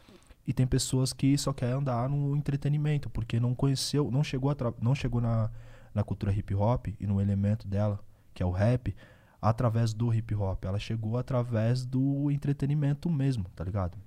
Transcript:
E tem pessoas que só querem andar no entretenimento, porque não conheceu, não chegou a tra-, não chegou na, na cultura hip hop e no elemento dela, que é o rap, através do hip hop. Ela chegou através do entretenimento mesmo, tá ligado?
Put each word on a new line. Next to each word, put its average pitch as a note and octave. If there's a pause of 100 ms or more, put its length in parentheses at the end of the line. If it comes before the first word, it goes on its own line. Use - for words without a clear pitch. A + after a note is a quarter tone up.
(460)
E C3+
tem B2+
pessoas C3
que C#3
só C#3
querem B2+
andar C3
no C#3+
entretenimento, D3
porque A2+
não B2
conheceu, C#3
não C#3
chegou C3+
a C#3+
tra-, B2
não A#2
chegou A#2+
na, A2+ (440)
na G2+
cultura G2+
hip G2
hop G#2 (120)
e F#2+
no G2
elemento G2+
dela, G2+ (340)
que -
é F#2
o F2+
rap, G#2 (460)
através A#2
do A2+
hip G#2+
hop. F#2+
Ela F#2+
chegou A2
através A#2+
do C#3
entretenimento C#3+
mesmo, C3+ (100)
tá E2
ligado? F#2